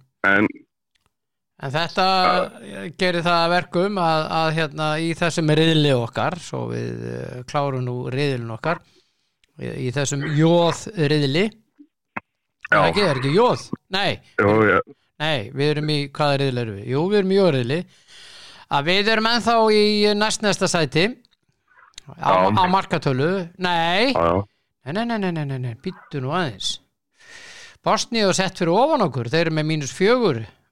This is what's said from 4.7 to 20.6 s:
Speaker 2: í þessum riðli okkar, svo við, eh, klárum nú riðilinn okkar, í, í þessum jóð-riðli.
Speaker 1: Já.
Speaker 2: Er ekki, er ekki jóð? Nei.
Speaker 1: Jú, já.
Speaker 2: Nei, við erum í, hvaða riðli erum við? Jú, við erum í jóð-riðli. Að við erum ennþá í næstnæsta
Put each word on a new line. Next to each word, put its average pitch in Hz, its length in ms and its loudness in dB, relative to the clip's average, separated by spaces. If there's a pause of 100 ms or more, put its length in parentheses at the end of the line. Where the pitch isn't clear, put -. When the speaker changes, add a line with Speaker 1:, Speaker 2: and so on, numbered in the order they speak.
Speaker 2:
í 165 180 -2
þessum 156 380 0
riðli 156 420 4
okkar, 120 440 -2
svo 131 280 -10
við, 117 400 -6
eh, 62 380 -10
klárum 135 400 -4
nú 123 220 -6
riðilinn 127 460 -4
okkar, 156 280 -4 (760)
í, 131 100 -10 (120)
í 127 120 -4
þessum 143 340 -4
jóð-riðli. 156 1160 2 (1160)
Speaker 1:
Já. - 180 2
Speaker 2:
Er 180 80 4
ekki, 190 160 2
er 143 160 0
ekki 139 120 -2
jóð? 214 320 2 (240)
Nei. 185 320 -2 (120)
Speaker 1:
Jú, 104 300 2
já. 98 180 6 (360)
Speaker 2:
Nei, 143 360 -2
við 139 180 0
erum 151 200 -2
í, 151 80 0 (100)
hvaða 139 320 0
riðli 127 220 0
erum 110 140 -6
við? 101 120 -12
Jú, 135 160 -2
við 208 160 2
erum 190 120 0
í 190 60 4
jóð-riðli. 135 400 2 (920)
Að 143 200 0
við 202 240 2
erum 220 180 0
ennþá 233 260 2 (120)
í 214 160 4 (300)
næstnæsta 208 540 0